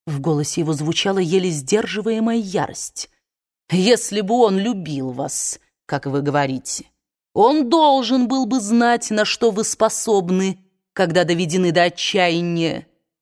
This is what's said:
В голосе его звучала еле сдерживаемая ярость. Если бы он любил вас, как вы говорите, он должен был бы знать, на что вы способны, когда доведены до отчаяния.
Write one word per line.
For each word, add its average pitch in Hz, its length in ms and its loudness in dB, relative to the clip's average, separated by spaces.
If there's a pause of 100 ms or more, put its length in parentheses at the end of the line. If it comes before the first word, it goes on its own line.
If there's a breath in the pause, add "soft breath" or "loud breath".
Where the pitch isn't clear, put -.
В 143 140 -4
голосе 151 420 -2
его 156 100 0
звучала 165 460 -2
еле 180 320 0
сдерживаемая 214 880 -2
ярость. - 720 -6 (600)
Если 208 520 2
бы 196 140 -2
он 208 220 4
любил 156 520 -4
вас, - 500 -8 (240)
как 143 220 -6
вы 139 160 -2
говорите, 139 640 -4 (480)
он 262 340 4
должен 269 580 4
был 262 200 0
бы 247 140 0
знать, 233 500 0
на 214 140 0
что 226 260 0
вы 208 140 -2
способны, 190 960 0 (340)
когда 175 320 2
доведены 175 460 0
до 175 140 4
отчаяния. 170 1000 -2 (360)